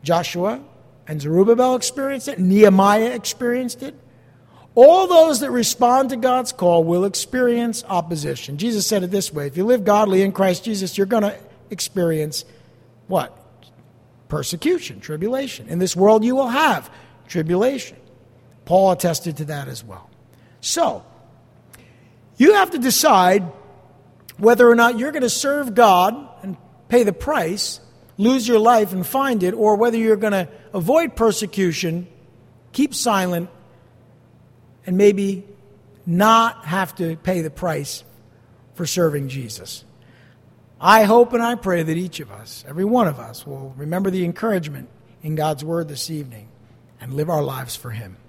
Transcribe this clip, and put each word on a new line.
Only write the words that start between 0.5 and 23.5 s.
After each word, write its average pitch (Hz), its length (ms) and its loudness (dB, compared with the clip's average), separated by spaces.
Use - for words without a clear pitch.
and 151 140 -8
Zerubbabel 226 560 2
experienced 269 500 -6
it. 277 120 -8
Nehemiah 202 720 4
experienced 247 720 -6
it. - 120 -14
All 339 340 8
those 320 320 6
that 277 100 -4
respond 247 600 2
to 262 60 -6
God's 247 360 -2
call 170 320 2
will 175 200 0
experience 240 840 -2
opposition. 151 680 -6
Jesus 208 300 -2
said 202 160 -2
it 180 80 -6
this 196 200 -4
way, 143 180 -8
"If 139 100 -10
you 185 80 -2
live 233 180 2
godly 202 380 2
in 196 100 0
Christ 185 320 -2
Jesus, 190 320 -6
you're 196 100 0
gonna 202 280 -2
experience 160 760 -4
what? 160 280 -4
Persecution, 156 720 -6
tribulation. 233 680 -8
In 170 120 -4
this 180 160 -2
world 214 280 6
you 247 120 0
will 269 120 0
have 247 400 0
tribulation." 185 680 -2
Paul 190 280 4
attested 170 460 -4
to 151 80 -8
that 143 220 -12
as 127 160 -16
well. 92 240 -20
So, - 420 -4
you 339 180 6
have 381 160 2
to 349 80 -8
decide 214 680 4